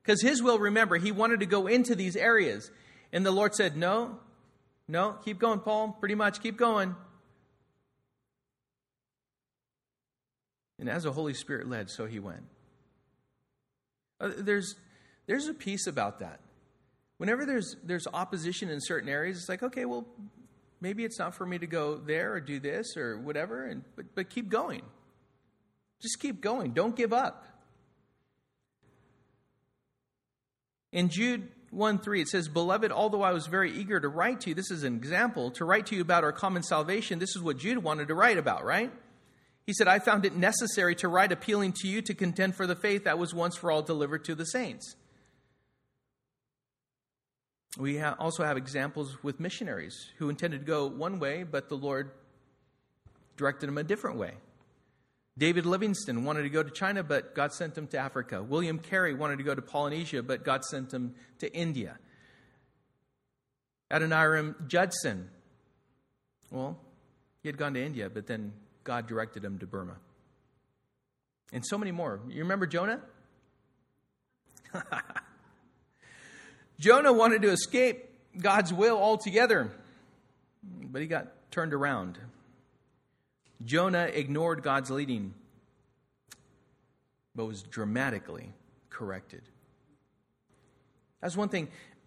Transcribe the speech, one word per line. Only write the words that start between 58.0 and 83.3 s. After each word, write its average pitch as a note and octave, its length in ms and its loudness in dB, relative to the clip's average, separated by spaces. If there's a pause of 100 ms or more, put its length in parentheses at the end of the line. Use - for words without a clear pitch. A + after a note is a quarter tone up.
William D#3+ 340 -2
Carey F3+ 340 0
wanted C#3+ 260 -2
to C#3 40 -6
go C#3+ 100 0
to C3+ 100 -4
Polynesia, D3 600 -4
but B2+ 220 -4
God C3 200 0
sent C3+ 300 -8
him B2 220 -6 (240)
to D#3 120 -6
India. D3 460 -4 (1900)
Adoniram D#3 640 2 (140)
Judson, D3+ 600 0 (1200)
well, C#3 260 -8 (640)
he D3+ 60 -8
had D3 80 -6
gone C#3+ 180 -2
to B2+ 100 -2
India, B2 240 -6
but G#2 200 -10
then A2 240 -6 (320)
God A#2+ 240 -6
directed A2 360 -6
him G2+ 140 -8
to F#2 80 -10
Burma. F#2 300 -10 (1600)
And A#2+ 140 -6
so G3+ 100 -4
many G#3 140 -4
more. D#3 380 -4
You D3 140 -8
remember F#3 240 0
Jonah? F#3+ 340 -2 (1700)
<laughs> F3+ 120 -8 (1900)
Jonah B3+ 340 10
wanted A3+ 300 6
to G#3 80 8
escape B3 580 4 (320)
God's G3 320 4
will G#3+ 260 6
altogether, G#3 720 4 (920)
but B2+ 380 -10
he D#3 80 -6
got D#3+ 200 -2 (220)
turned D#3+ 220 -2
around. C3 460 -2 (1500)